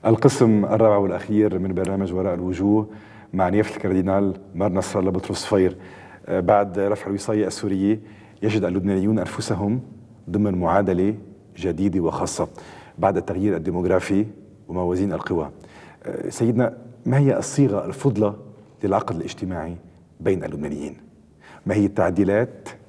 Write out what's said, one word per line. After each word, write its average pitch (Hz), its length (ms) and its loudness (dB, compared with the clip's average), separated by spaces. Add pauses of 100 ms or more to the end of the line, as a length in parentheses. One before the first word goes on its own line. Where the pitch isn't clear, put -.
(140)
القسم 110 520 4
الرابع 107 320 4
والأخير 98 600 0
من 95 140 -4
برنامج 95 400 -2
وراء 92 200 -2
الوجوه 95 540 0 (460)
مع 90 160 0
نيافة 104 260 0
الكاردينال 95 580 0 (220)
مار 92 160 0
نصر 95 280 -2
الله 95 120 0
بطرس 92 260 -4
صفير. 92 400 2 (480)
آه، 92 140 -2
بعد 101 400 2
رفع 101 280 -2
الوصاية 101 400 -2
السورية 101 520 0 (420)
يجد 107 220 0
اللبنانيون 95 560 0
أنفسهم 104 640 -4 (480)
ضمن 101 300 0
معادلة 92 560 2 (420)
جديدة 95 420 -2
وخاصة 82 480 -2 (500)
بعد 95 200 2
التغيير 92 380 0
الديموغرافي 90 680 0 (420)
وموازين 90 460 -2
القوى. 78 380 -4 (520)
آه، - 260 -8
سيدنا، 120 480 0 (280)
ما 127 120 2
هي 139 200 4
الصيغة 101 480 2
الفضلى 104 480 0 (500)
للعقد 98 320 0
الاجتماعي 85 640 -8 (420)
بين 92 240 0
اللبنانيين؟ 73 540 -8 (680)
ما 98 100 0
هي 104 100 4
التعديلات 98 840 2 (200)